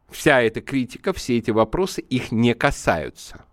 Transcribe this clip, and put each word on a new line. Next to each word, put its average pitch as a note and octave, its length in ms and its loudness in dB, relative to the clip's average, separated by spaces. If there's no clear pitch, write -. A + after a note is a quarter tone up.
вся C#3 320 4
эта A2 200 0
критика, C3 500 -4
все A#2+ 280 -2
эти A2+ 120 -2
вопросы A2+ 480 0
их - 320 -6
не A#2+ 220 2
касаются. - 1000 -4